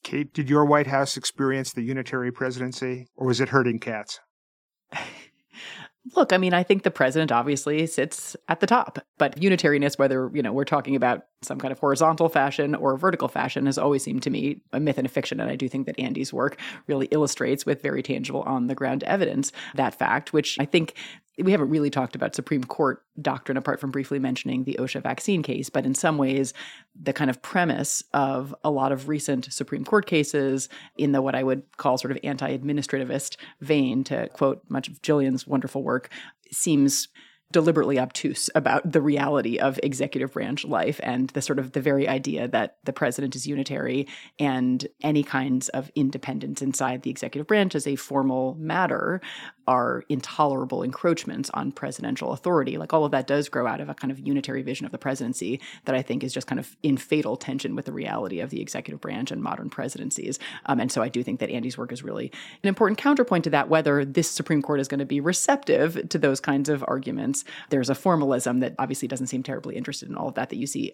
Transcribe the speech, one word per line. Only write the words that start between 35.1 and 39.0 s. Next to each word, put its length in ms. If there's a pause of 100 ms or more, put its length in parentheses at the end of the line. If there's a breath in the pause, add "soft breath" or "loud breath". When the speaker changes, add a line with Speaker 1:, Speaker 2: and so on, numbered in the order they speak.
Speaker 2:
wonderful 380
work, 260 (400 loud breath)
seems 580 (440 soft breath)
deliberately 460
obtuse 580
about 360
the 80
reality 580